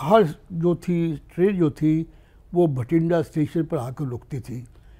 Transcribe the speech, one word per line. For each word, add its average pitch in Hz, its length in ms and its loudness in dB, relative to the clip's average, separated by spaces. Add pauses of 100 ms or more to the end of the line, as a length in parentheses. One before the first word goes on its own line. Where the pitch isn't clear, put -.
हर 202 220 6 (300)
जो 170 240 0
थी 170 380 -2 (180)
ट्रेन 190 240 2
जो 160 140 4
थी 156 340 0 (480)
वो 175 160 4
भटिंडा 165 540 0
स्टेशन 160 400 -2
पर 160 140 -4
आकर 131 280 -6
रुकती 123 340 -8
थी, 120 200 -12 (400)